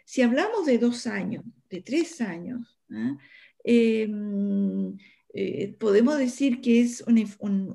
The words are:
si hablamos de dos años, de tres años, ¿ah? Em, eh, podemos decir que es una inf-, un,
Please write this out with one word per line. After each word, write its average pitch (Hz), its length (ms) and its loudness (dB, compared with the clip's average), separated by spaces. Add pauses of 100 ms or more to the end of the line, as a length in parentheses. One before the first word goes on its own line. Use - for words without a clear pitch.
si - 200 -2
hablamos 349 420 2
de 254 120 4
dos 240 300 0
años, 196 380 -6 (240)
de 180 120 -10
tres 330 380 -4
años, 202 580 -8 (140)
¿ah? - 260 -4 (480)
Em, 202 1300 0 (360)
eh, 196 460 -4
podemos 226 380 4
decir 254 420 0
que 240 220 4
es 240 260 -2
una 233 140 6
inf-, 202 180 -8
un, 196 360 -4